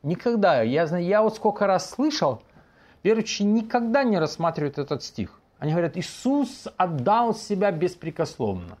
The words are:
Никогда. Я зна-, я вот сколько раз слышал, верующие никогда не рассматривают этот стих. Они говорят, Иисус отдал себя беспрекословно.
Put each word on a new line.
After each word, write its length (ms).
Никогда. 580
Я 240
зна-, 140
я 200
вот 140
сколько 320
раз 240
слышал, 500
верующие 460
никогда 560
не 120
рассматривают 640
этот 240
стих. 380
Они 140
говорят, 240
Иисус 800
отдал 580
себя 380
беспрекословно. 1080